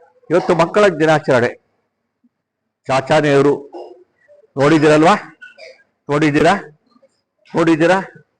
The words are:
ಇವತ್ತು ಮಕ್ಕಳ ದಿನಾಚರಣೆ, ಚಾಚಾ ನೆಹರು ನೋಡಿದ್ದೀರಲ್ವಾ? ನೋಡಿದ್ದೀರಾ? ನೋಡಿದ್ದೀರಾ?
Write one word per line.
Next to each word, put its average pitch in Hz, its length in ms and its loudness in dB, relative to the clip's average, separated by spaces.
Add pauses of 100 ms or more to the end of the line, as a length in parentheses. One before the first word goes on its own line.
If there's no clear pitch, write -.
(300)
ಇವತ್ತು 180 240 -2
ಮಕ್ಕಳ 170 320 0
ದಿನಾಚರಣೆ, 151 720 -2 (1300)
ಚಾಚಾ 135 320 -2
ನೆಹರು 143 520 0 (840)
ನೋಡಿದ್ದೀರಲ್ವಾ? 156 800 2 (760)
ನೋಡಿದ್ದೀರಾ? 151 440 0 (1040)
ನೋಡಿದ್ದೀರಾ? 165 440 0 (400)